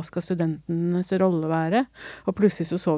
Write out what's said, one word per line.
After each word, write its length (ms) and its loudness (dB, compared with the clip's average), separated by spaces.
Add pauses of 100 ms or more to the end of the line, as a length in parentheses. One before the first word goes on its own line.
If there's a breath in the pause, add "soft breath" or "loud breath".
skal 180 -6
studentenes 960 -2
rolle 320 2
være. 300 2 (500 loud breath)
Og 80 -6
plutselig 320 2
så 80 -2
så 200 2